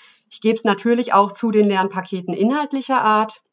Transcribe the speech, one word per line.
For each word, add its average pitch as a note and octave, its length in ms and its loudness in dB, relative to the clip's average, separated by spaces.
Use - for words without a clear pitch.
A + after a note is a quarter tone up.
Ich - 120 -20
gebe A3 160 0
es - 80 -6
natürlich A#3 480 0
auch G3 200 4
zu A3+ 180 -4
den G#3 160 4
Lernpaketen F#3+ 680 -4
inhaltlicher C4+ 640 -2
Art G#3+ 420 0